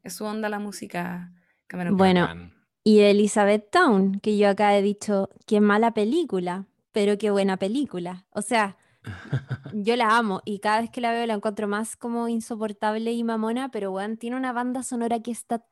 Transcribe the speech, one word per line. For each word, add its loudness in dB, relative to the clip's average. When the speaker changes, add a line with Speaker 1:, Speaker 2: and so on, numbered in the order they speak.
Speaker 1:
es -14
su -10
onda -6
la -6
música -10
Cameron -2
Crowe. 6
Speaker 2:
Bueno, 6
Speaker 3:
Bacán. -4
Speaker 2:
y 8
Elizabeth 4
Town, 4
que 0
yo 6
acá 4
he 4
dicho, -2
"Qué 2
mala 4
película", -2
pero 2
qué 0
buena 2
película. -6
O -6
sea, 0
Speaker 3:
<laughs> -8
Speaker 2:
yo 0
la 4
amo 0
y -6
cada 0
vez -8
que -10
la 0
veo -2
la -2
encuentro -4
más -4
como -6
insoportable -4
y -2
mamona, -2
pero, -6
weón, -6
tiene -8
una -4
banda -4
sonora -4
que -8
está -6